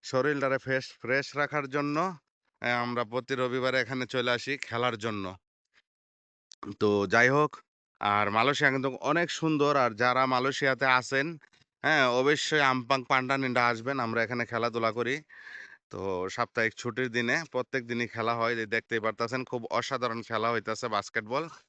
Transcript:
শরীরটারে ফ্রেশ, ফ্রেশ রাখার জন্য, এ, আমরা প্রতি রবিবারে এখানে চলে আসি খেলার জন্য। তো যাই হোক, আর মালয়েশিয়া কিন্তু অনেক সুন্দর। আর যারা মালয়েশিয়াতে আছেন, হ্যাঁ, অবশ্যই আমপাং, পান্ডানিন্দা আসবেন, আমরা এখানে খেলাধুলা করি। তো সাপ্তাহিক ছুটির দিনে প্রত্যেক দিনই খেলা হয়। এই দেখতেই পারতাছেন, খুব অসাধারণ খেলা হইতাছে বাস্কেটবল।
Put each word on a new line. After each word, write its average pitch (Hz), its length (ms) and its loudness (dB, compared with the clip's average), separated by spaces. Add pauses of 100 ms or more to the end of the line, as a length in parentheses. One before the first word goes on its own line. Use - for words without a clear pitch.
শরীরটারে 135 540 0
ফ্রেশ, 131 260 -2 (140)
ফ্রেশ 131 280 -2 (100)
রাখার 143 340 -2
জন্য, 147 260 -2 (640)
এ, 120 140 0
আমরা 120 280 -2
প্রতি 123 300 -4
রবিবারে 127 460 0
এখানে 127 260 -2
চলে 123 240 -2
আসি 120 280 -2
খেলার 117 400 -2
জন্য। 104 260 -4 (1500)
তো 107 120 4 (160)
যাই 117 220 6
হোক, 147 220 4 (500)
আর 104 300 2
মালয়েশিয়া 131 420 2
কিন্তু 135 180 0 (120)
অনেক 165 280 2
সুন্দর। 147 460 2
আর 123 180 4
যারা 123 320 2
মালয়েশিয়াতে 131 640 0
আছেন, 131 360 2 (580)
হ্যাঁ, 147 260 4
অবশ্যই 143 520 2
আমপাং, 131 420 2
পান্ডানিন্দা 131 600 2
আসবেন, 120 340 0
আমরা 113 220 0
এখানে 120 240 -2
খেলাধুলা 113 460 0
করি। 120 220 -2 (760)
তো 95 100 -10 (280)
সাপ্তাহিক 113 460 -2
ছুটির 123 360 -4
দিনে 120 260 0 (140)
প্রত্যেক 127 360 -4
দিনই 120 220 -4
খেলা 117 260 -2
হয়। 117 200 0
এই 113 200 -4
দেখতেই 113 260 -2
পারতাছেন, 110 440 -2
খুব 120 260 -6
অসাধারণ 117 520 -2
খেলা 113 280 -2
হইতাছে 110 380 -4
বাস্কেটবল। 110 560 -4 (240)